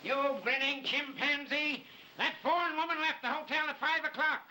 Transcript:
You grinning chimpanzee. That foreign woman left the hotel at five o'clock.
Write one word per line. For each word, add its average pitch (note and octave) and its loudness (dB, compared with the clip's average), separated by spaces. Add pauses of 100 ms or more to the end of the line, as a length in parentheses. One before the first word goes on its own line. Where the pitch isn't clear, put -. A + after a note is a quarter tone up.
You B3 0 (280)
grinning C4+ 0
chimpanzee. C#4+ -2 (340)
That C4 0
foreign E4+ 4
woman E4 0
left D#4 0
the B3+ -2
hotel D4+ 0
at C#4+ -6
five D#4 2
o'clock. D4+ 0